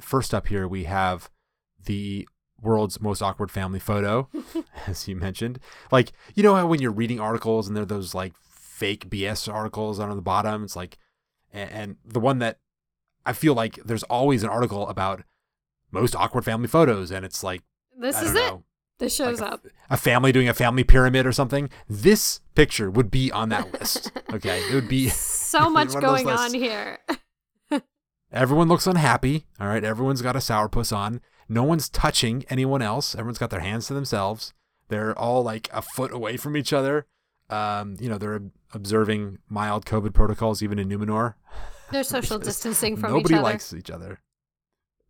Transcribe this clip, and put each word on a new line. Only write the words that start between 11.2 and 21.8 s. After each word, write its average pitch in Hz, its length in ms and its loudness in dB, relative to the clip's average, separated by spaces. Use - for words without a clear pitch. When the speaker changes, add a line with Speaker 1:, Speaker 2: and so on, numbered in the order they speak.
Speaker 1:
a-, - 60 -18
and 101 460 -12
the 113 160 -4
one 131 180 2
that 113 200 -2
I 127 60 0
feel 147 220 4
like 113 300 -2
there's 110 200 -4
always 123 400 2
an 110 60 0
article 113 380 0
about 95 340 -4
most 110 240 2
awkward 123 300 0
family 117 240 -2
photos, 113 420 4
and 95 140 -6
it's - 180 -10
like, 92 200 -6
Speaker 2:
This 254 180 -4
Speaker 1:
I - 80 -2
Speaker 2:
is 320 80 0
Speaker 1:
don't 370 40 0
Speaker 2:
it. 494 140 2
Speaker 1:
know, 190 140 -12
Speaker 2:
This - 160 -4
shows 240 260 -2
Speaker 1:
like 208 100 -6
a - 40 -8
Speaker 2:
up. - 120 -14
Speaker 1:
a 127 60 0
family 127 360 4
doing 127 160 6
a 113 60 2
family 123 300 2
pyramid 127 420 10
or 127 60 2
something. 139 380 0